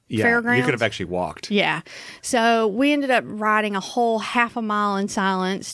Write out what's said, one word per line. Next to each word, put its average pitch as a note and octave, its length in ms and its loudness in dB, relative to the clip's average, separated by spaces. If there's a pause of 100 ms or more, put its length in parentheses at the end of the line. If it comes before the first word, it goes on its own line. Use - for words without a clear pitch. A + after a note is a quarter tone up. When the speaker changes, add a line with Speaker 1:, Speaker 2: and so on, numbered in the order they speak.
Speaker 1:
Yeah, A2+ 160 0
Speaker 2:
fairgrounds? A#3 340 2
Speaker 1:
you - 60 2
could D3 100 2
have A2+ 80 -2
actually G2 240 -2
walked. F2 440 -6
Speaker 2:
Yeah. F#3+ 300 0 (400)
So A3+ 480 2
we C4+ 240 2
ended C#4 180 0
up A#3 160 2
riding G#3+ 480 0
a G3+ 60 -2
whole A#3 380 0
half A#3 380 0
a A#3 60 -4
mile G#3 340 0
in G3+ 120 -2
silence F#3+ 640 -2